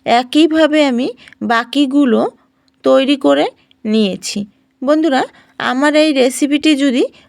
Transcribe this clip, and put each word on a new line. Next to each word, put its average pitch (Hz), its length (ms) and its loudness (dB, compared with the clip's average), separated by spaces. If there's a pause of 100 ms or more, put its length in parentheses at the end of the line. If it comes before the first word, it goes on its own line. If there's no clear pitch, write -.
একইভাবে 302 800 2
আমি 254 220 -2 (340)
বাকিগুলো 240 800 0 (640)
তৈরি 269 320 2
করে 285 300 0 (380)
নিয়েছি। 214 540 -2 (440)
বন্ধুরা, 294 400 0 (380)
আমার 269 360 -2
এই 311 160 2
রেসিপিটি 277 640 0
যদি 269 280 0 (240)